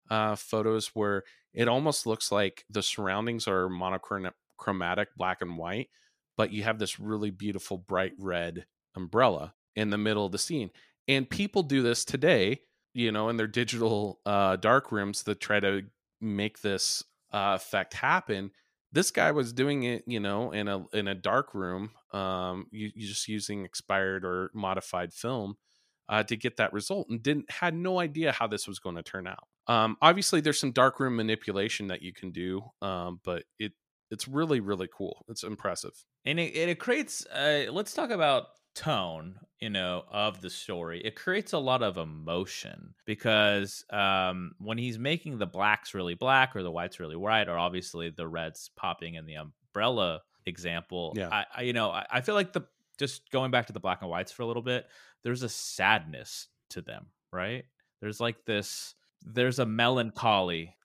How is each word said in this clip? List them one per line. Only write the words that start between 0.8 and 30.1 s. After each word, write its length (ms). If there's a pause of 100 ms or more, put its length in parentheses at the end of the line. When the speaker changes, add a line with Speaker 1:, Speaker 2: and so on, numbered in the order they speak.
Speaker 1:
where 340 (300)
it 140
almost 380
looks 260
like 380
the 140
surroundings 640
are 220
monochromatic, 1500
black 240
and 160
white, 320 (480)
but 140
you 120
have 160
this 200
really 320
beautiful 460
bright 400
red 480 (300)
umbrella 600 (200)
in 140
the 80
middle 280
of 60
the 60
scene. 320 (380)
And 220
people 340
do 180
this 240
today, 560 (320)
you 180
know, 180
in 80
their 100
digital, 800
uh, 320
dark 340
rooms 320
to 120
try 240
to 240 (380)
make 400
this, 420 (280)
uh, 240
effect 380
happen. 580 (400)
This 200
guy 200
was 220
doing 300
it, 240
you 120
know, 320
in 160
a, 260
in 140
a 80
dark 380
room, 380 (200)
um, 600
you, 240
you 120
just 200
using 380
expired 580
or 300
modified 600
film, 440 (500)
uh, 160
to 140
get 200
that 160
result, 360
and 140
didn't, 260
had 240
no 260
idea 320
how 160
this 200
was 120
gonna 240
turn 240
out. 200 (200)
Um, 340
obviously, 400